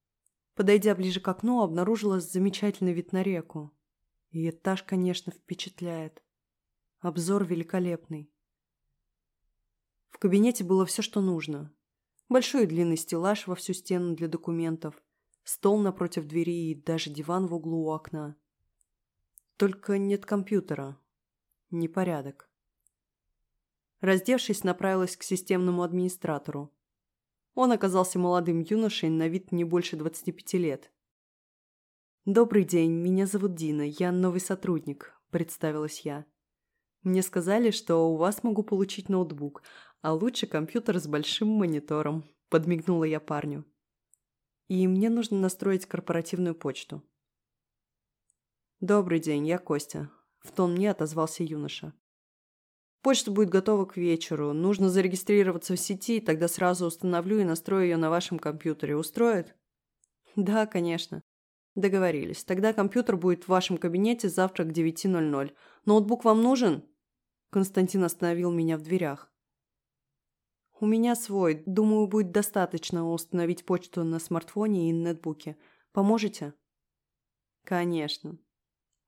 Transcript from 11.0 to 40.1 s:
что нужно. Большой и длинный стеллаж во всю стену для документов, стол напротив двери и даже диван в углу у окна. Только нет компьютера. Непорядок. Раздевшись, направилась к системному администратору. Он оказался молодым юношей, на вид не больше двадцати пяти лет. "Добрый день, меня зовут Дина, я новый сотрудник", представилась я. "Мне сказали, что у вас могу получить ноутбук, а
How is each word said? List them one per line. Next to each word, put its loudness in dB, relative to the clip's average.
что -4
нужно. -4
Большой 2
и 6
длинный 0
стеллаж -2
во -6
всю -6
стену -4
для -4
документов, -4
стол 2
напротив -2
двери -2
и -4
даже -4
диван -4
в -6
углу -4
у -2
окна. -8
Только -2
нет -2
компьютера. -4
Непорядок. -6
Раздевшись, 2
направилась 0
к -18
системному 0
администратору. -4
Он 4
оказался 2
молодым 2
юношей, 0
на 2
вид -6
не 0
больше -2
двадцати -6
пяти -4
лет. -2
"Добрый 4
день, 2
меня 2
зовут -2
Дина, -2
я -2
новый 0
сотрудник", -6
представилась -4
я. -8
"Мне 2
сказали, 2
что 2
у 0
вас 0
могу 0
получить -2
ноутбук, -2
а 0